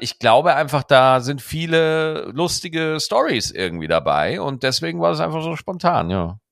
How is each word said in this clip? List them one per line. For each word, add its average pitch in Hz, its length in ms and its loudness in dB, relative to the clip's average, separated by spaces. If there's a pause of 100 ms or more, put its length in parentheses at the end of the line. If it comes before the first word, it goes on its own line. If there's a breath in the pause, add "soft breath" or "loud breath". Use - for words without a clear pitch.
ich - 160 -8
glaube 131 360 4
einfach, 143 280 -2
da 131 360 6
sind 127 220 -6
viele 160 920 -2
lustige 160 680 -2
Storys 220 520 0
irgendwie 85 360 -4
dabei. 80 540 0
Und 135 220 -6
deswegen 165 380 -2
war 170 100 2
es 156 80 -2
einfach 160 240 -4
so 165 120 -6
spontan, 170 540 -2
ja. 92 300 -4 (120)